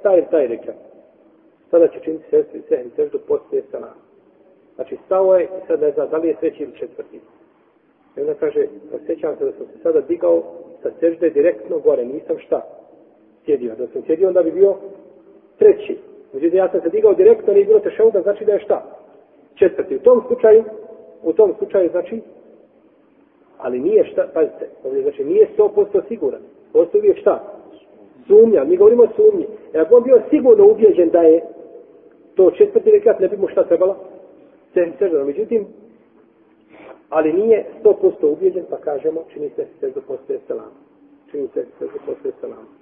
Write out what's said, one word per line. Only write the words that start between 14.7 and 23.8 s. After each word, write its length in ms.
treći. 400
Međutim, 240
ja 140
sam 100
se 80
digao 240
direktno, 400
nije 120
bilo 140
tešehuda, 420
znači 240
da 80
je 60
šta? 380
Četvrti. 360
U 40
tom 280
slučaju, 360
u 100
tom 240
slučaju, 320
znači, 320
ali 220
nije 260